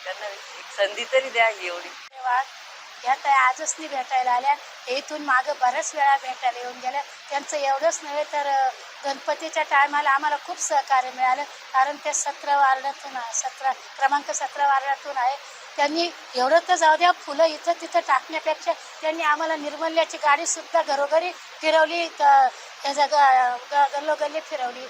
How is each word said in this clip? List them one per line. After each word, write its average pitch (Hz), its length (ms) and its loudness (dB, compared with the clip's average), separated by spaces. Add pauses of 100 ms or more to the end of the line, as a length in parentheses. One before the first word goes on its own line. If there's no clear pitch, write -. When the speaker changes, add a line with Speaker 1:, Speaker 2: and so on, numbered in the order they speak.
Speaker 1:
त्यांना 190 240 -10
एक - 380 -14 (120)
संधी 202 340 -2
तरी 262 180 2
द्या 226 200 2
एवढी. 175 380 -8
Speaker 2:
धन्यवाद. 254 580 -4 (600)
या 254 80 2
ताई 277 180 0
आजच 262 480 2
नाही 320 80 -10
भेटायला 254 440 0
आल्या, 269 240 2 (320)
इथून 285 340 -4
मागं 277 400 2
बऱ्याच 262 340 0
वेळा 277 200 4
भेटायला 254 440 -4
येऊन 247 180 -10
गेल्या. 254 240 -4 (280)
त्यांचं 285 280 -4
एवढंच 277 460 0
नव्हे 294 200 -4
तर, 294 240 -2
अ, 269 220 2 (360)
गणपतीच्या 302 580 -4
टायमाला 294 460 2
आम्हाला 285 280 2 (100)
खूप 359 120 -8
सहकार्य 269 560 0
मिळालं, 254 280 2
कारण 277 520 -2
ते 294 180 -6
सतरा 285 440 -2
वार्डातून 269 580 0
आहे, 233 180 -8
सतरा 269 380 -4
क्रमांक 277 600 -2
सतरा 285 360 -2
वार्डातून 277 500 0
आहे. 262 480 -4 (120)
त्यांनी 311 320 0 (260)
एवढं 269 320 4
तर 370 80 4
जाऊ 311 220 6
द्या, 349 140 6
फुलं 311 320 0
इथं 330 380 0
तिथं 339 180 0
टाकण्यापेक्षा 311 720 -2
त्यांनी 320 520 -4
आम्हाला 311 320 0
निर्मल्याची 311 640 -2
गाडीसुद्धा 302 640 2
घरोघरी 302 500 2
फिरवली. 320 760 0
त-, - 140 -6 (640)
ह्या 277 100 -2
जागा, 269 640 4 (160)
ग-, 285 260 2
गल्लोगल्ली 302 420 -2
फिरवली 254 500 -8